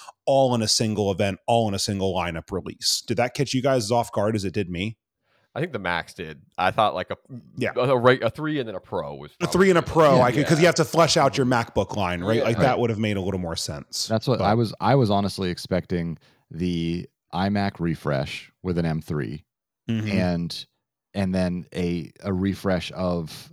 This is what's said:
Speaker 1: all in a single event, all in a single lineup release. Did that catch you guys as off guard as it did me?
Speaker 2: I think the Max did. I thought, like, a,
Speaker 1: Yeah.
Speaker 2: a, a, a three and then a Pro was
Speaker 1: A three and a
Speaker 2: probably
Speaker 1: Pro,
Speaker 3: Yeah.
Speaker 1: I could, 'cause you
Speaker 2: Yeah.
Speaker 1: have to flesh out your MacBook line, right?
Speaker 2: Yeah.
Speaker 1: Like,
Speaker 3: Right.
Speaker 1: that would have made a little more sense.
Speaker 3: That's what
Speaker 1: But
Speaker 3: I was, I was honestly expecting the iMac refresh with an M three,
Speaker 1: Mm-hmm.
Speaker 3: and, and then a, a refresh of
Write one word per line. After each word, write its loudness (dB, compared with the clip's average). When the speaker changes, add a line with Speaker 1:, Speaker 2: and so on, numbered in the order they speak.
Speaker 1:
all 4
in 0
a -2
single 0
event, -2
all 2
in -2
a -4
single -2
lineup -6
release. -4
Did -4
that 0
catch -2
you 0
guys 2
as -4
off 0
guard 0
as -2
it -4
did -4
me? -6
Speaker 2:
I -8
think -6
the -6
Max -4
did. -14
I 2
thought, 2
like, -6
a, -6
Speaker 1:
Yeah. -2
Speaker 2:
a, -4
a, 4
a 0
three -6
and -6
then -8
a -8
Pro -8
was -14
Speaker 1:
A -2
three 4
and 6
a 4
Speaker 2:
probably 6
Speaker 1:
Pro, 8
Speaker 3:
Yeah. 8
Speaker 1:
I 4
could, 0
'cause 4
you 6
Speaker 2:
Yeah. 8
Speaker 1:
have 2
to 2
flesh 4
out 4
your 2
MacBook 0
line, -2
right? 2
Speaker 2:
Yeah. 2
Speaker 1:
Like, 2
Speaker 3:
Right. 2
Speaker 1:
that 2
would 0
have -2
made 0
a -2
little -2
more -6
sense. -8
Speaker 3:
That's -2
what 2
Speaker 1:
But 0
Speaker 3:
I 4
was, 0
I 4
was 4
honestly 0
expecting -4
the -4
iMac -2
refresh -4
with -2
an 0
M -2
three, -6
Speaker 1:
Mm-hmm. -2
Speaker 3:
and, -2
and -2
then -2
a, -4
a -4
refresh -2
of -4